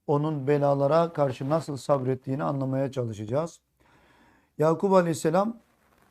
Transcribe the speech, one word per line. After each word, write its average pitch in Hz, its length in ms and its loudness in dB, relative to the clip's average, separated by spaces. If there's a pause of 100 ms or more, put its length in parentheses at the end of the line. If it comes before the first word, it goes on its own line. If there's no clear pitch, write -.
Onun 147 400 0
belalara 143 680 2
karşı 139 360 -2
nasıl 147 280 -4
sabrettiğini 131 640 -2
anlamaya 135 480 -2
çalışacağız. 117 680 -6 (1000)
Yakup 165 360 2
Aleyhisselam, 175 640 2 (540)